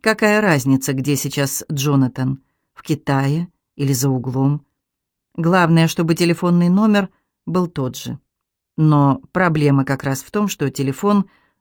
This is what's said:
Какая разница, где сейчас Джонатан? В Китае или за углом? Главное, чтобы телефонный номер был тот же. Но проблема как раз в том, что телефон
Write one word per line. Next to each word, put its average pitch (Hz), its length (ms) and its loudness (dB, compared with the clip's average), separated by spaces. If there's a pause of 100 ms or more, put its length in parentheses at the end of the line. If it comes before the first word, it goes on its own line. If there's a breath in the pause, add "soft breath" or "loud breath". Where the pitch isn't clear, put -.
Какая 214 400 2
разница, 135 500 2
где 135 240 -2
сейчас 139 560 -4
Джонатан? 135 680 0 (320)
В - 80 -20
Китае 143 680 -2 (280)
или 139 180 -2
за 131 160 -2
углом? 131 560 -2 (680)
Главное, 165 540 2
чтобы 165 260 -2
телефонный 175 540 0
номер 202 400 2 (380)
был 175 200 -2
тот 131 300 -6
же. 127 220 -12 (580)
Но 147 460 4 (100)
проблема 147 540 2
как 135 160 -4
раз 135 200 -6
в - 80 -20
том, 208 180 -2
что 147 220 -4
телефон 190 600 -2 (300 soft breath)